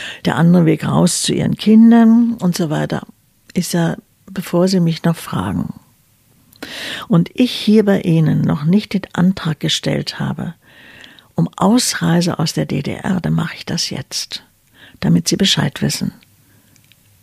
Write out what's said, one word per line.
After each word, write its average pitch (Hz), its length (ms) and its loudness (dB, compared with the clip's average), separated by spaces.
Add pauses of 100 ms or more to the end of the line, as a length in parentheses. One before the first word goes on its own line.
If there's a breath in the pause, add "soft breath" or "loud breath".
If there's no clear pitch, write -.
(260 loud breath)
der - 100 0
andere 170 300 4
Weg 156 200 0
raus 147 360 0
zu 151 100 -2
Ihren - 240 -2
Kindern 226 800 6
und 180 200 -2
so 170 140 -2
weiter. 151 380 -4 (480)
Ich 180 140 -2
sag, 165 280 -2 (340)
„Bevor 185 380 0
Sie 190 120 2
mich 165 240 0
noch 165 120 2
fragen - 560 -6 (1400 loud breath)
und 175 240 2
ich 247 180 0
hier 208 360 2
bei 196 160 2
Ihnen 156 400 2
noch 151 220 0
nicht 185 280 0
den 190 220 -4
Antrag 175 440 0
gestellt 151 640 -4
habe, 143 320 -6 (840 loud breath)
um 165 220 0
Ausreise 175 840 0
aus 160 140 -2
der 151 140 -4
D 147 160 -4
D - 100 -6
R, - 300 -4
dann 156 100 -2
mache 165 240 -2
ich - 80 -16
das - 240 -6
jetzt, - 540 -10 (580 loud breath)
damit 165 280 2
Sie - 80 0
Bescheid 147 440 0
wissen. - 320 -4 (1120 soft breath)